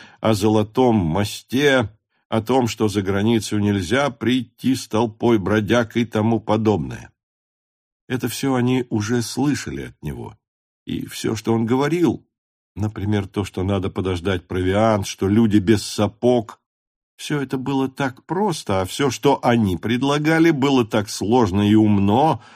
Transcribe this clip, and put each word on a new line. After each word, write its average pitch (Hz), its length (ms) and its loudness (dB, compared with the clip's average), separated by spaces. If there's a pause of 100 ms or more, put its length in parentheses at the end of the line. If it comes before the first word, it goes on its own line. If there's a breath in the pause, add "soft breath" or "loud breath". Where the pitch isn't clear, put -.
(200 loud breath)
о 110 120 2
золотом 110 640 2
мосте, 107 960 0 (380)
о 113 120 0
том, 123 280 2
что 110 180 -2
за 101 160 0
границу 104 560 0
нельзя 101 520 0
прийти 123 640 -2
с - 100 -10
толпой 113 520 0
бродяг 107 580 0
и 117 80 2
тому 113 340 0
подобное. 104 720 -2 (960)
Это 127 200 -4
все 135 260 -2
они 123 360 0
уже 113 320 -2
слышали 110 680 -4
от - 160 -20
него, 64 340 -10 (480)
и - 200 -6
все, - 280 -6
что 110 180 -4
он 113 140 0
говорил, 143 580 0 (520)
например, 101 500 -4
то, 101 180 -4
что 92 200 -6
надо 95 260 -2
подождать 92 560 -4
провиант, 98 600 0
что - 180 -4
люди 104 320 4
без 101 260 2
сапог, 117 760 -2 (560)
все 151 240 -6
это 135 180 -6
было 135 300 -2
так 131 360 -6
просто, 160 580 -2
а - 20 -2
все, 139 260 -2
что 139 320 0
они 110 340 2
предлагали, 147 760 0
было 131 340 2
так 104 240 -4
сложно 104 580 2
и 107 60 6
умно, 107 640 4 (160 loud breath)